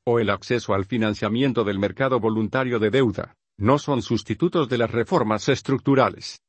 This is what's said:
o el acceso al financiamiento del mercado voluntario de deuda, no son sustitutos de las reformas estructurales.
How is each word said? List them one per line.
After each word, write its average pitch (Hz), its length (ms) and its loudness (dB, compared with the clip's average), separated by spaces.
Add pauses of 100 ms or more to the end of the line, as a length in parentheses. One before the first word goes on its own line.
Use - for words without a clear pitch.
o 117 140 2
el 104 120 0
acceso 107 440 -2
al 95 100 0
financiamiento 113 800 0
del 98 140 -2
mercado 117 420 0
voluntario 113 580 0
de 104 120 2
deuda, 110 440 0 (240)
no 123 200 4
son 135 240 -2
sustitutos 123 640 -2
de 120 100 -2
las 113 120 0
reformas 113 580 0
estructurales. 131 1000 0